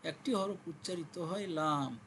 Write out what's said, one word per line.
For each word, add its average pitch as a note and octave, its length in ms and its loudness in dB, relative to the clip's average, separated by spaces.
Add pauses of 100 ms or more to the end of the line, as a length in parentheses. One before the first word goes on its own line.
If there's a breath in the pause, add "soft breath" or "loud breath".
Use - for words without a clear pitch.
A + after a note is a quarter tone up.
(120)
একটি C4 280 -2
হরফ F#3+ 200 0 (120)
উচ্চারিত E3+ 440 -6 (140)
হয় G3 180 -2 (120)
লাম। C#3+ 320 4 (160)